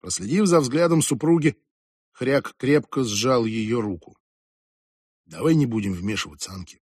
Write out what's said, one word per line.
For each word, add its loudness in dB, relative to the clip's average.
Проследив -2
за 6
взглядом 2
супруги, 2
Хряк -2
крепко 0
сжал 0
ее -2
руку. -8
«Давай 0
не 4
будем -2
вмешиваться, -8
Анки. -16